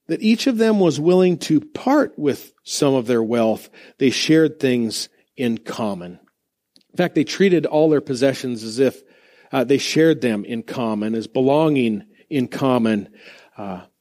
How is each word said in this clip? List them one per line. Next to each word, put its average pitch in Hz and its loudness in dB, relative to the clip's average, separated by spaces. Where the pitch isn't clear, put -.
that 165 -4
each 220 2
of 247 -2
them 220 2
was 151 2
willing 180 4
to - 0
part - -2
with 139 -4
some - -2
of 127 0
their 117 2
wealth, 113 0
they 135 2
shared 156 2
things 120 -2
in 117 -4
common. 90 -10
In - -20
fact, 175 0
they 151 0
treated 175 2
all 156 2
their 147 2
possessions 127 -4
as 113 -10
if, 131 0
uh, 135 -2
they 135 2
shared 156 2
them 110 -2
in 113 -8
common, 110 -4
as 110 -6
belonging 131 0
in 131 -2
common. 113 0
Uh, 95 -12